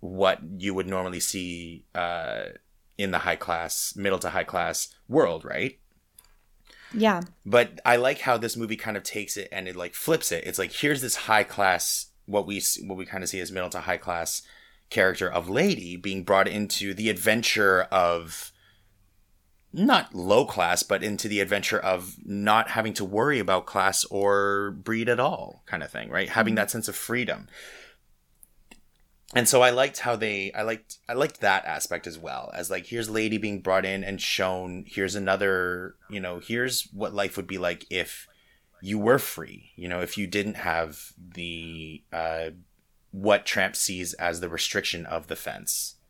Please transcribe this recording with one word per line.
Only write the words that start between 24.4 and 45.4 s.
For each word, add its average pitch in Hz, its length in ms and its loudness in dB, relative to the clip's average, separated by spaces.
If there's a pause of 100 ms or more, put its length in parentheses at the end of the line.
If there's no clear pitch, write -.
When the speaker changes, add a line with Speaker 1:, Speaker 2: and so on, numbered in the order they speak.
Speaker 1:
breed 113 380 -4
at 120 100 2
all - 480 -2
kind 82 160 -6
of - 80 -10
thing, 57 200 -10
right? 87 180 -2
Having 113 240 2
Speaker 2:
Mm-hmm. 113 60 2
Speaker 1:
that 104 120 0
sense 113 160 -6
of 104 80 -6
freedom. 113 540 -4 (1900)
And 120 140 4
so 127 140 8
I 123 80 10
liked 131 300 2
how 120 140 0
they, 104 380 -2
I 107 100 -4
liked, 110 360 -6 (100)
I 120 60 -4
liked 143 260 0
that 98 240 4
aspect 80 420 -4
as 82 100 -10
well, 67 380 -10
as, 90 160 -6
like, 92 160 -4
here's 117 240 -6
Lady 110 260 2
being 101 260 -4
brought 95 220 4
in 95 200 -2
and 95 160 -6
shown, 92 640 -2
here's 98 300 -2
another, 95 800 0 (120)
you 104 120 -8
know, 90 180 -6
here's 120 440 -2 (100)
what 98 220 -6
life 101 220 -2
would 90 120 -8
be 95 100 -6
like 87 320 -2
if - 380 -6 (520)
you 98 160 -4
were 113 220 6
free, - 560 -8
you 87 140 -10
know, 90 140 -4
if - 140 -6
you 101 120 -4
didn't 101 260 -2
have 82 640 -4
the, 82 920 -12
uh, 82 380 -4 (600)
what 101 340 4
Tramp 98 300 0
sees 90 400 -4
as 85 240 -2
the 90 100 -4
restriction 85 560 -2
of 82 220 -6
the 78 100 -6
fence - 600 -6 (140)